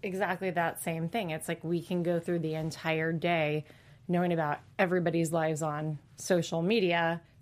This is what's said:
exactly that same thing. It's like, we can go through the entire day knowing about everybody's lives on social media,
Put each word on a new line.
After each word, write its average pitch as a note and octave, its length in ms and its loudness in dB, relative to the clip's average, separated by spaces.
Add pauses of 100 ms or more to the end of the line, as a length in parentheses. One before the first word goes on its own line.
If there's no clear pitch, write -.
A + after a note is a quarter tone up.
exactly F#3+ 480 -2
that E3 320 0
same E3 280 -2
thing. G3+ 200 -2
It's D#3 180 -6
like, E3+ 160 -4
we E3 180 0
can F3+ 220 -2
go E3+ 160 2
through E3+ 200 -2
the D#3 160 -2
entire D#3+ 560 -2
day D#3 540 0 (420)
knowing F3 260 2
about D3+ 260 0 (200)
everybody's E3+ 520 2
lives D#3+ 300 0
on D3+ 380 -4 (180)
social E3 460 0
media, E3+ 580 2 (200)